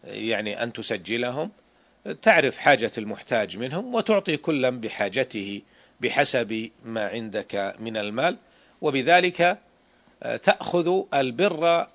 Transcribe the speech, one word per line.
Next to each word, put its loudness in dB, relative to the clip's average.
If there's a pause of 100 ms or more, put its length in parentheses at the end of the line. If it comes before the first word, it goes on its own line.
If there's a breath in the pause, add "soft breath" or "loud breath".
يعني، -4
أن -4
تسجلهم -4 (720 loud breath)
تعرف 6
حاجة 4
المحتاج -2
منهم -6
وتعطي 2
كلا 0
بحاجته -4 (380 loud breath)
بحسب 0 (140)
ما -4
عندك -6
من -6
المال، -2 (440 loud breath)
وبذلك، 2 (640 loud breath)
آه، -4
تأخذ 2 (120)
البر 2 (140)